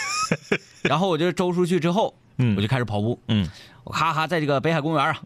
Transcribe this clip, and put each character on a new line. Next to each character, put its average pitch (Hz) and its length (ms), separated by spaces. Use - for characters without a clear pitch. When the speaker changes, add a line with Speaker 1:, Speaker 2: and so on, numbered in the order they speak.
Speaker 1:
<laughs> - 680
然 147 180
后 190 120
我 156 80
就 175 120
周 180 220
出 175 140
去 175 120
之 170 140
后， 202 240
Speaker 2:
嗯。 117 180
Speaker 1:
我 101 60
就 110 40
开 131 120
始 120 80
跑 104 160
步。 117 260
Speaker 2:
嗯。 104 180
Speaker 1:
我 - 80
咔 160 220
咔 156 120
在 160 140
这 151 60
个 139 120
北 160 140
海 160 80
公 160 140
园 143 100
啊， 151 100